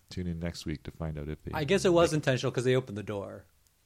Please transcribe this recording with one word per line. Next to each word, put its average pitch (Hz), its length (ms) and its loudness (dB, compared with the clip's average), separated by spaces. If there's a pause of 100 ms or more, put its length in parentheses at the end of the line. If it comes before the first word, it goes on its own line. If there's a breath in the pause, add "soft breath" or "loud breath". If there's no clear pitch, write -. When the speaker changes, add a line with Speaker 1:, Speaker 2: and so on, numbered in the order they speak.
Speaker 1:
Tune 90 180 -6
in 85 120 -4
next 85 260 -6
week 78 180 -6
to - 80 -10
find 78 280 -6
out 73 100 -8
if 76 140 -8
they - 100 -8
Speaker 2:
I 156 120 -2
guess 185 200 2
it 180 80 6
was 170 200 6
intentional 131 380 2
'cause 123 120 -2
they 127 120 4
opened 107 220 -2
the 107 60 -8
door. 101 420 -8 (400)